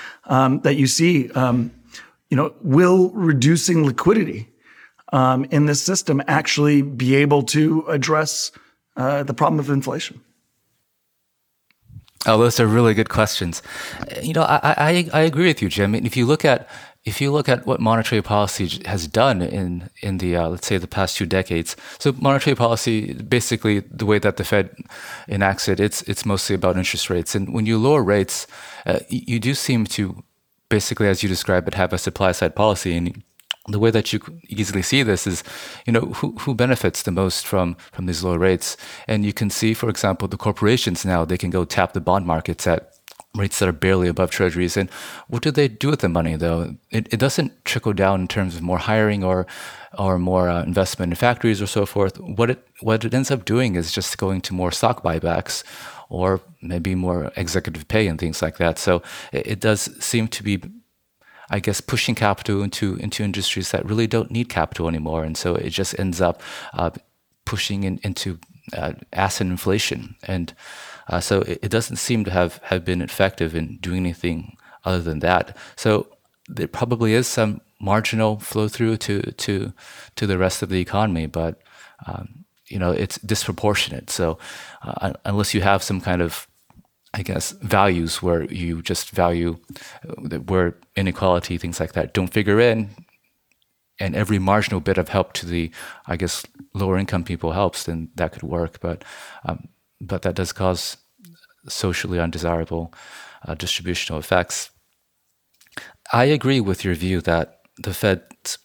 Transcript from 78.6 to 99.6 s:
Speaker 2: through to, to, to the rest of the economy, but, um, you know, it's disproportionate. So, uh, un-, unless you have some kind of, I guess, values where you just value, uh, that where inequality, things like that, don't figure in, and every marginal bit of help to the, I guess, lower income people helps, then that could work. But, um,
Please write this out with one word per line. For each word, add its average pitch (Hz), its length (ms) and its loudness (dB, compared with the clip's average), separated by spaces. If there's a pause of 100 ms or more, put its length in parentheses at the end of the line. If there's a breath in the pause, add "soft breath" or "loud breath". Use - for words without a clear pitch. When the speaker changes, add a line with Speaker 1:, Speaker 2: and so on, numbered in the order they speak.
Speaker 2:
through 113 300 0
to, 101 240 -4
to, - 500 -4 (440 loud breath)
to - 100 -2
the 95 100 2
rest 92 260 0
of 98 60 -4
the 92 140 0
economy, 92 420 0
but, 82 380 -4 (440 soft breath)
um, - 380 -14 (220)
you - 120 -8
know, 90 120 2
it's 98 300 -2
disproportionate. 104 880 -2
So, 82 280 -2 (440 loud breath)
uh, - 180 -10
un-, - 240 -4
unless 101 300 0
you 101 80 2
have 98 200 4
some 92 200 -4
kind 90 180 0
of, 85 260 -4 (680)
I 101 80 -6
guess, 92 300 -6
values 95 720 0
where 85 220 0
you 85 380 -6
just - 260 -6
value, 85 480 0 (500 loud breath)
uh, - 60 -14 (120)
that 87 260 -8
where 90 260 2 (180)
inequality, 90 640 0
things 82 240 -6
like 80 140 -4
that, - 180 -2
don't 92 160 0
figure 104 320 2
in, 113 300 2 (1080)
and 95 160 -4
every 104 240 0
marginal 98 420 2
bit 95 180 0
of 87 100 0
help 95 240 0
to - 140 -8
the, 85 240 -2 (360 loud breath)
I 87 100 -4
guess, 85 280 -4 (300)
lower 95 240 0
income 95 260 -2
people 82 280 -4
helps, 92 320 0
then 82 320 -6
that 85 160 -2
could - 100 -16
work. 85 380 -4
But, 85 240 -6 (420 loud breath)
um, - 220 -6 (320)